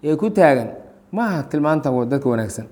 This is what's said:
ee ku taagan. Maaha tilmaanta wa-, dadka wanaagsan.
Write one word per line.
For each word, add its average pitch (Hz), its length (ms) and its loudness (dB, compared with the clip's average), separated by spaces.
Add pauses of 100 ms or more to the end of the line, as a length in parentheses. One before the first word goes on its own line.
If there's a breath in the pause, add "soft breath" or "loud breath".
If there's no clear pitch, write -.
ee 151 120 0
ku 214 140 -2
taagan. 143 400 4 (400)
Maaha 202 340 -2
tilmaanta 147 480 0
wa-, 123 140 0
dadka 135 240 -2
wanaagsan. 113 420 -4